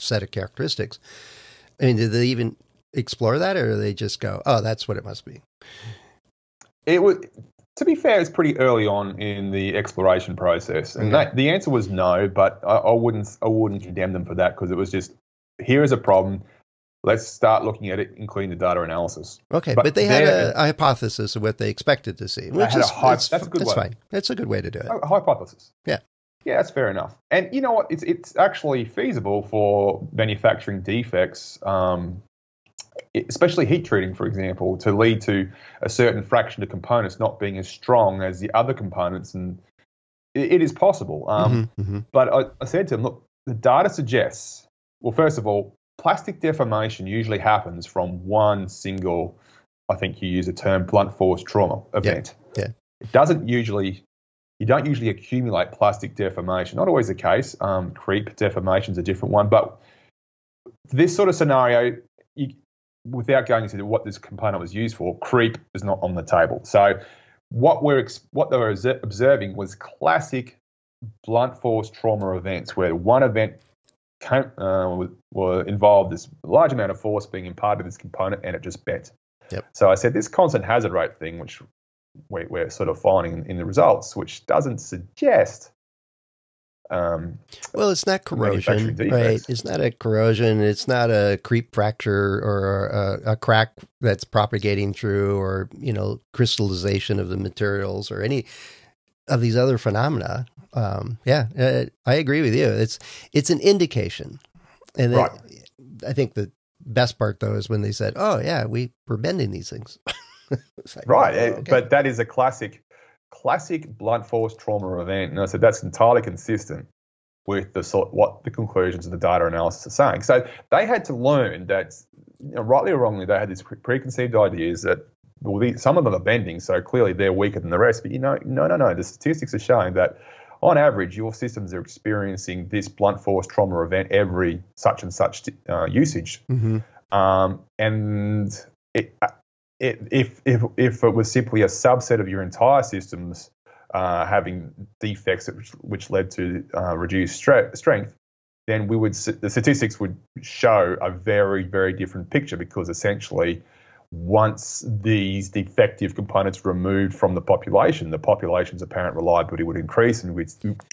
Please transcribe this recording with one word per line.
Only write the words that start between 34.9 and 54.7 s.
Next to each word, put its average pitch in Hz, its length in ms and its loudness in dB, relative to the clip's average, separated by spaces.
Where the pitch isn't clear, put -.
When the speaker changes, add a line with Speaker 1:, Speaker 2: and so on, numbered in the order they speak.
Speaker 2:
lead 110 320 4
to 95 260 0
a - 60 -2
certain 113 360 2
fraction - 400 0
of 95 40 -6
components 104 520 -4
not 110 180 -2
being 98 200 -4
as 92 100 -10
strong 101 540 2
as 92 180 -4
the 101 140 -6
other 123 200 0
components, 90 600 -6
and 92 220 -8
it, 143 200 -2
it 170 80 6
is 156 100 0
possible. 87 580 0
Um, 110 380 2
Speaker 1:
Mm-hmm, 104 40 -4
mm-hmm. 101 160 -4
Speaker 2:
but 127 220 4
I, 131 100 2
I 127 40 -8
said 185 240 -2
to 127 80 -2
him, 110 80 -4
"Look, - 180 -8
the 127 80 -6
data 131 340 4
suggests, - 800 -4
well, 113 120 -4
first 151 260 2
of 110 80 -6
all, 101 260 0
plastic - 420 -2
deformation 110 640 -2
usually 110 320 -2
happens 92 480 0
from 90 400 -4
one 104 420 2
single," 90 720 -4
I 92 60 0
think 92 280 -6
you 95 60 -4
use 90 180 -2
the 92 60 -2
term, 95 340 0
"blunt 98 280 2
force 92 300 0
trauma 98 380 0
Speaker 1:
Yeah, 104 60 -2
Speaker 2:
event." 92 340 -2
Speaker 1:
yeah. 101 120 -4
Speaker 2:
It 110 120 -10
doesn't 151 360 4
usually, 104 540 -2
you 110 60 -2
don't 127 200 4